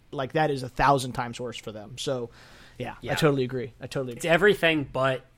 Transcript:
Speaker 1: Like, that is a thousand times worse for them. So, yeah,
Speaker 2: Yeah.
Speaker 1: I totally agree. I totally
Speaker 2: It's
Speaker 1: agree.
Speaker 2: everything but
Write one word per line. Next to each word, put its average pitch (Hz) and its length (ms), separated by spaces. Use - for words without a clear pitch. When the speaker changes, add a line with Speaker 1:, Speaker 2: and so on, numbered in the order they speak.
Speaker 1:
Like, 135 200
that 156 180
is 135 120
a 131 80
thousand 131 420
times 120 260
worse 120 200
for - 140
them. 104 260
So, 123 320
yeah, 117 240
Speaker 2:
Yeah. 120 100
Speaker 1:
I - 40
totally 143 280
agree. 123 380
I 135 40
totally 127 280
Speaker 2:
It's - 100
Speaker 1:
agree. 160 80
Speaker 2:
everything 165 580
but 131 360